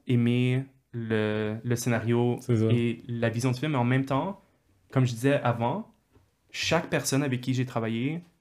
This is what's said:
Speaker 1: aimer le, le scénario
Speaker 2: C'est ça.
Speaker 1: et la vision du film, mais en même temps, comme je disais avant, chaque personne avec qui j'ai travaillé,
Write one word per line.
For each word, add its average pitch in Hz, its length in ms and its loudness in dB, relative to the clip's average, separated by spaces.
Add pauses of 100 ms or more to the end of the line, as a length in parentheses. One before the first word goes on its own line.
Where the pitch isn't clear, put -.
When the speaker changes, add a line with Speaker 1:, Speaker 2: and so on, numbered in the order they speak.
Speaker 1:
aimer 123 560 2 (300)
le, 107 680 -2
le 120 140 0
scénario 120 640 0
Speaker 2:
C'est 123 160 0
ça. 110 140 4
Speaker 1:
et 120 360 0
la 117 220 -2
vision 120 220 0
du 123 80 -4
film, 151 140 -2
mais 135 40 0
en 120 80 2
même 131 200 2
temps, 151 360 -4 (500)
comme 131 140 4
je 123 80 0
disais 139 300 2
avant, 120 500 -2 (580)
chaque - 380 0
personne 139 340 0
avec 127 160 -2
qui 131 140 -2
j'ai 123 120 0
travaillé, 123 560 -4 (200)